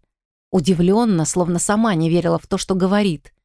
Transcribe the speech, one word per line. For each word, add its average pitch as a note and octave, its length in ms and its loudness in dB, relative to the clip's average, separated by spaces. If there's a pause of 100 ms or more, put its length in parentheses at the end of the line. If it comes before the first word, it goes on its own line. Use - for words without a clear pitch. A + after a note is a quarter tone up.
(520)
Удивленно, F#3 760 2
словно F3 340 -2
сама G#3+ 360 0
не D#3+ 140 0
верила E3+ 300 0
в - 80 -14
то, G3 100 -4
что F#3 180 -4
говорит. F#3+ 580 -2 (120)